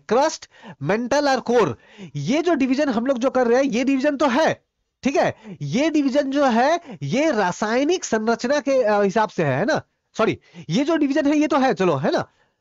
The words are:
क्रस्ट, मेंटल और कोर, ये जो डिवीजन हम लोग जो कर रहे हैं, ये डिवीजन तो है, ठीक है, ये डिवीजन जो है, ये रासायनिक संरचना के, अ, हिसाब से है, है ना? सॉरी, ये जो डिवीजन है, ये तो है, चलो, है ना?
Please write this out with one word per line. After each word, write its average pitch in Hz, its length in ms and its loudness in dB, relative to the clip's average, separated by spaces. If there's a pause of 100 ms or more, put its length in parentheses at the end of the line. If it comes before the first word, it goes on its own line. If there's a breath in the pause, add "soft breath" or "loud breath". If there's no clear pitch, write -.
क्रस्ट, 277 400 0 (320 loud breath)
मेंटल 240 480 0
और 262 100 0
कोर, 220 380 0 (380 loud breath)
ये 170 260 -2
जो 339 120 2
डिवीजन 269 360 0
हम 233 160 -2
लोग 269 120 0
जो 254 120 0
कर 254 180 0
रहे 233 100 4
हैं, 269 60 4
ये 254 200 0
डिवीजन 277 340 0
तो 302 100 2
है, 254 380 0 (380)
ठीक 277 120 0
है, 202 460 -2
ये 196 280 0
डिवीजन 277 420 0
जो 277 140 2
है, 262 580 0
ये 262 280 0
रासायनिक 233 720 -2
संरचना 233 560 -2
के, 269 240 0
अ, 208 180 2
हिसाब 208 280 0
से - 140 -4
है, 135 140 0
है 170 80 -2
ना? 277 160 -2 (360)
सॉरी, 220 220 0 (300 loud breath)
ये 208 140 0
जो 330 120 0
डिवीजन 285 320 0
है, 302 100 2
ये 302 100 2
तो 311 100 0
है, 262 160 2
चलो, 175 220 0
है 156 160 -2
ना? - 200 -4 (300)